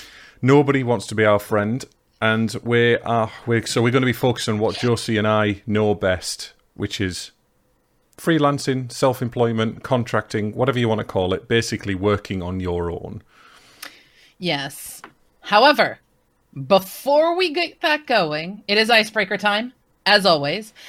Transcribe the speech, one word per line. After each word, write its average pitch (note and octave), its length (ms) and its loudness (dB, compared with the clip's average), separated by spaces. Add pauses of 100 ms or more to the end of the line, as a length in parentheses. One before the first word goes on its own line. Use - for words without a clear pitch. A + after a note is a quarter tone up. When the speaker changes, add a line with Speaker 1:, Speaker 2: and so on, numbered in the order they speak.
(420)
Speaker 1:
Nobody C#3 420 4
wants A#2 240 -2
to G#2+ 80 -8
be G#2+ 80 2
our G#2 160 6
friend, G#2+ 460 -2 (340)
and A2 340 0 (100)
we A#2 340 2
are, A2+ 340 -2 (140)
we're, A#2 200 0
so - 160 0
we're A#2+ 120 2
gonna C3 120 2
be B2+ 60 2
focused A#2+ 380 -2
on G#2+ 100 -2
what G#2 160 0
Josie A#2 420 0
and G#2 80 0
I G#2+ 400 0
know G#2+ 300 2
best, - 560 -4 (220)
which - 260 -8
is F#2 320 -6 (840)
freelancing, C#3+ 720 0
self-employment, A#2 920 -2
contracting, A#2 720 -2
whatever - 240 -2
you A#2+ 100 0
wanna G#2+ 160 -2
call F#2 300 -2
it, - 140 -6
basically A2 480 -2
working G2 480 -2
on F#2 160 -6
your F2 320 -4
own. - 320 -12 (1120)
Speaker 2:
Yes. D3 640 -6 (400)
However, A3 580 4 (680)
before C#4+ 680 2
we F4+ 180 0
get E4+ 280 -4
that D4+ 240 0
going, F3 640 -2
it G#3 100 2
is A3 120 2
icebreaker G#3+ 480 0
time, G#3 360 -2 (320)
as G3+ 200 6
always. E3+ 480 0 (160)